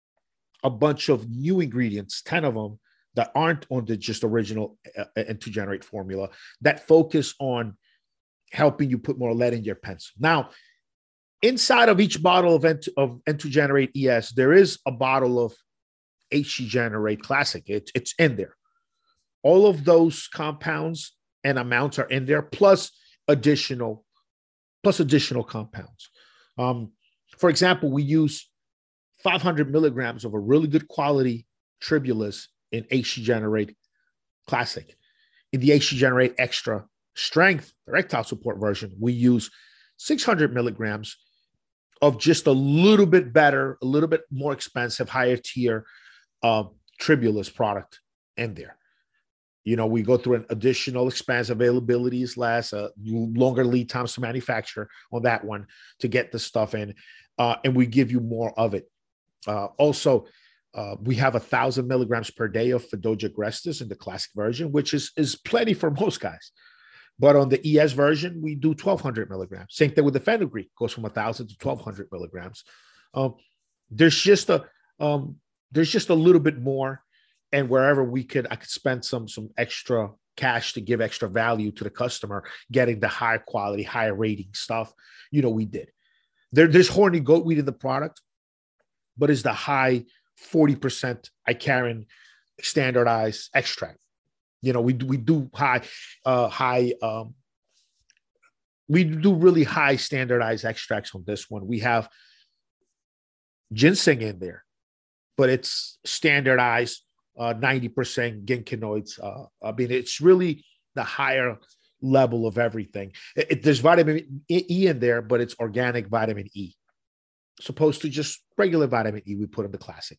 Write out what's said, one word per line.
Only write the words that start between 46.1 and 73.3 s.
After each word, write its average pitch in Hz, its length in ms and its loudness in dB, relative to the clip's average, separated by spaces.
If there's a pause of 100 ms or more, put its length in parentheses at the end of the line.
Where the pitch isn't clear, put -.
uh, 110 220 2 (340)
tribulus 117 500 2
product 101 520 -6 (340)
in 110 180 -8
there. - 220 -18 (880)
You 113 100 0
know, 113 100 0
we 113 160 0
go 123 160 4
through 123 180 0
an 110 140 -4
additional 123 600 -2
expanse, 120 400 -4
availability 123 760 0
is 123 140 -8
less, 117 340 -2
uh, 104 160 -8 (180)
l-, 113 280 -4
longer 127 320 2
lead 123 240 0
times 123 240 -6
to 127 80 -10
manufacture 117 680 -6 (220)
on 117 120 -6
that 117 200 0
one 104 240 -10 (320)
to 127 80 -2
get 120 240 -2
the 117 80 -6
stuff - 340 -4
in, 104 220 -8 (420)
uh, 117 180 2 (100)
and 131 100 2
we 127 100 4
give 120 240 2
you 120 120 -2
more 113 360 -6
of 110 160 0
it. 92 160 -8 (560)
Uh, 104 200 -4 (120)
also, 143 480 2 (480)
uh, 101 280 -10
we 120 140 -2
have 127 200 2
a 113 40 2
thousand 123 480 -2
milligrams 120 440 -2
per 113 160 -6
day 113 240 0
of 123 180 -2
Fedoja 107 400 -4
agrestis 110 520 -8
in 113 80 -12
the 98 60 -10
classic - 380 -12
version, 120 380 -4
which 143 220 -2
is, 139 240 -4
is 147 180 0
plenty 226 380 0
for 160 180 -2
most 180 300 -2
guys. 85 300 -12 (680)
But 143 160 8
on 139 140 4
the 135 100 2 (100)
E 151 80 4
S 151 140 6
version, 156 500 0
we 151 140 -6
do 151 180 0
twelve 185 280 -2
hundred 113 280 -6
milligrams. 95 460 -12
Same 147 160 2
thing 147 140 4
with 143 80 2
the 135 80 0
fenugreek, 185 480 -2 (100)
goes 117 140 -4
from 113 100 -12
a 107 60 -6
thousand 113 400 -6
to - 80 -20
twelve 135 240 -6
hundred 101 320 -14
milligrams. 87 500 -14 (500)
Um, 135 220 -2 (560)